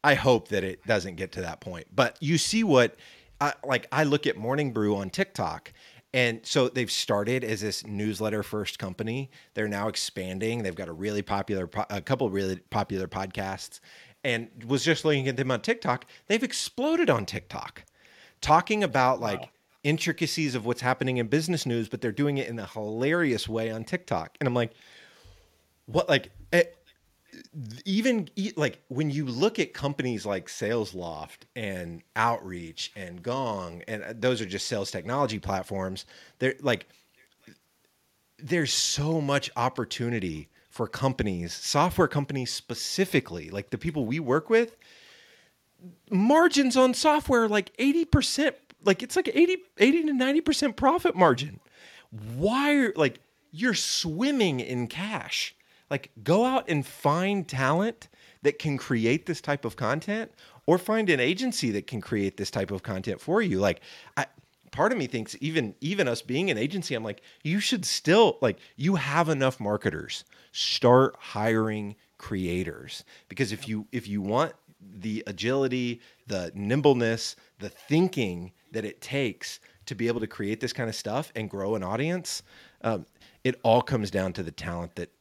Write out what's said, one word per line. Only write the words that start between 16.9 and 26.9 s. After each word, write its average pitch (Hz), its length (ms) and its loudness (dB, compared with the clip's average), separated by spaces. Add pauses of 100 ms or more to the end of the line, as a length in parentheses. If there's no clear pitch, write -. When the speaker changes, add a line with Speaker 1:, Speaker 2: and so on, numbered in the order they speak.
Speaker 1:
on 113 160 2
TikTok, - 580 -10 (560)
talking 175 440 2
about, 131 360 2
like, 104 200 -2
Speaker 2:
Wow. - 80 -14 (360)
Speaker 1:
intricacies 151 680 0
of 110 100 -4
what's 117 160 -2
happening 127 380 0
in 117 100 0
business 160 380 0
news, 117 220 -2
but 110 120 -8
they're 117 120 -2
doing 139 260 0
it 127 100 -4
in 117 100 -8
a 98 80 -8
hilarious 120 840 0
way 113 220 -2
on 110 140 -6
TikTok. 92 560 -4
And 143 80 0
I'm 120 60 0
like, 117 180 0 (1120)
"What?" 185 220 0
Like, 139 220 2 (220)
eh, 175 100 6 (1200)